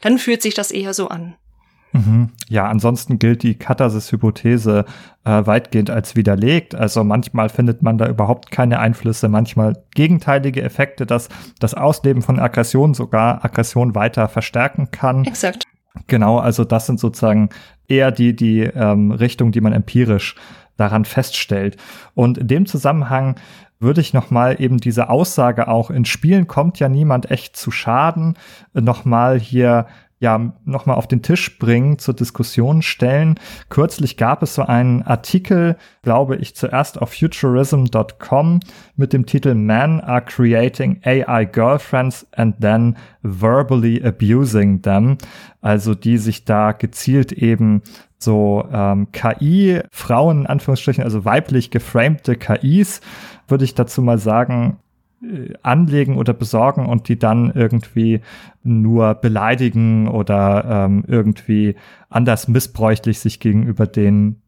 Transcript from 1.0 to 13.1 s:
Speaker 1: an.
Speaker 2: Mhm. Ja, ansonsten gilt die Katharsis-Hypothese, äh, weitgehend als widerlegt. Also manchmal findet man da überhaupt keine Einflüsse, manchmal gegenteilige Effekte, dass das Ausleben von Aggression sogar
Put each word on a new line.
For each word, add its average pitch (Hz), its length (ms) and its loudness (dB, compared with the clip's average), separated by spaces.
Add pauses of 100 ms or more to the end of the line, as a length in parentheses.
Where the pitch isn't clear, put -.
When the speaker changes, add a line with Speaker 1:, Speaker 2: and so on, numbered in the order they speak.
Speaker 1:
an. 170 280 -12 (560)
Speaker 2:
Mhm. 113 380 2 (180)
Ja, 104 220 0
ansonsten 117 480 0
gilt 117 240 2
die 113 140 0
Katharsis-Hypothese, 107 1300 0 (400)
äh, 107 200 2
weitgehend 107 440 0
als 113 260 -4
widerlegt. 113 600 0
Also 110 280 -2
manchmal 110 460 0
findet 117 320 0
man 113 160 0
da 113 100 0
überhaupt 110 440 -2
keine 120 280 0
Einflüsse, 113 480 -2
manchmal 110 560 0 (120)
gegenteilige 143 680 0
Effekte, 131 460 -4
dass 120 220 -2 (300)
das - 140 0
Ausleben 139 480 0
von 127 180 0
Aggression 127 540 2
sogar 117 500 -2